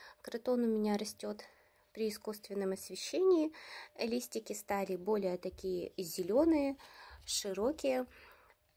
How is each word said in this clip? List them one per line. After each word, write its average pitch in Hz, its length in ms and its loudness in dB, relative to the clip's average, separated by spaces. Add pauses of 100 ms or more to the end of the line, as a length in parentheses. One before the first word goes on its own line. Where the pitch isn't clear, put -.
(220)
кротон 240 420 0
у 233 40 4
меня 214 300 2
растет 208 460 -8 (480)
при 220 160 -2
искусственном 208 640 -4
освещении. 320 800 4 (480)
Листики 226 540 -2
стали 196 420 -2
более 185 420 0
такие 185 600 -4
зеленые, 277 800 4 (480)
широкие 254 800 0 (720)